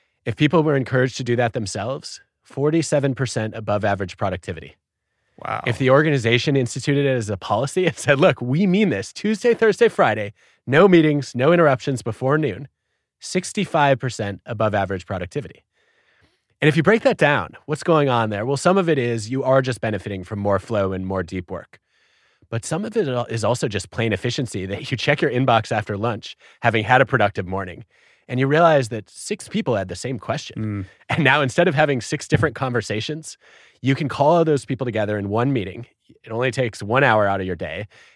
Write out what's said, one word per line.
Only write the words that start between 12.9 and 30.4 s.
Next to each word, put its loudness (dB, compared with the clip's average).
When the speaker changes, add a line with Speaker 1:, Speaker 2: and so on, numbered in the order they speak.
Speaker 1:
sixty-five 0
percent -6
above -2
average -2
productivity. -10
And 4
if 2
you 2
break 4
that 2
down, 2
what's -6
going 4
on 2
there? -4
Well, -2
some 2
of 0
it 4
is -2
you -4
are 4
just -2
benefiting -4
from -8
more 2
flow -2
and -6
more -4
deep -8
work. -14
But -6
some -4
of -6
it 0
al-, -2
is -6
also 0
just -6
plain -2
efficiency, -4
that -8
you -4
check 0
your 0
inbox 2
after -4
lunch, -6
having 2
had 6
a 4
productive 0
morning, -8
and -4
you 0
realize 4
that -10
six -10
people -2
had -4
the -10
same -8
question. -6